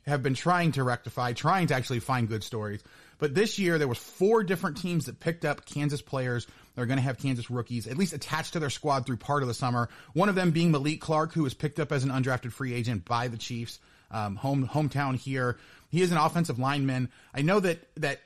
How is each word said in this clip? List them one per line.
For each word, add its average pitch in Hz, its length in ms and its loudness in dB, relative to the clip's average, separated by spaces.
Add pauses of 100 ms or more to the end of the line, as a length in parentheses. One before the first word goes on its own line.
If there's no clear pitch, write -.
have 143 160 0
been 135 100 2
trying 170 400 2
to 139 100 0
rectify, 123 520 -2
trying 175 320 2
to 147 80 2
actually 123 260 -2
find 123 260 0
good 110 160 -4
stories. 107 400 -8 (360)
But 143 160 -2
this 208 240 2
year, 170 180 2
there 147 120 2
was 120 100 -2
four 220 440 2
different 170 360 -2
teams 170 260 0
that 123 160 -12
picked 165 240 -2
up 147 220 -2
Kansas 147 340 -2
players. 127 460 -2 (280)
They're 123 120 -2
gonna 131 160 2
have 131 160 -2
Kansas 127 320 -2
rookies, 117 360 -4
at 127 120 -4
least 170 160 0
attached 156 400 -4
to 170 60 -2
their 143 100 0
squad 135 340 0
through 123 140 -2
part 143 240 0
of 127 60 0
the 113 40 -2
summer. 120 380 0 (240)
One 196 160 4
of 185 60 0
them 180 160 4
being 165 180 4
Malik 151 320 2
Clark, 160 320 0
who 165 80 2
was 131 100 0
picked - 280 -4
up 147 120 -4
as 139 100 2
an 139 60 2
undrafted 127 440 0
free 127 200 -6
agent 117 320 -2
by 120 240 0
the 117 80 -8
Chiefs, 117 420 -8 (320)
um, 104 260 -4
home, 139 300 0
hometown 139 500 -2
here. 127 420 -2 (320)
He 165 100 2
is 180 120 4
an 165 60 4
offensive 160 400 2
lineman. 131 520 0 (240)
I 139 80 -2
know 190 180 4
that, 175 180 0 (180)
that, 147 300 -4